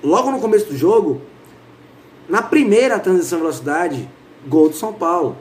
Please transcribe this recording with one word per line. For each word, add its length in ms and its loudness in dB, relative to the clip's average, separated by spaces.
Logo 280 0
no 80 -4
começo 260 2
do 100 -10
jogo, 460 0
na 140 0
primeira 580 2
transição 400 0
e 20 -2
velocidade, 680 -4
gol 220 4
do 80 -2
São 160 -6
Paulo. 500 -2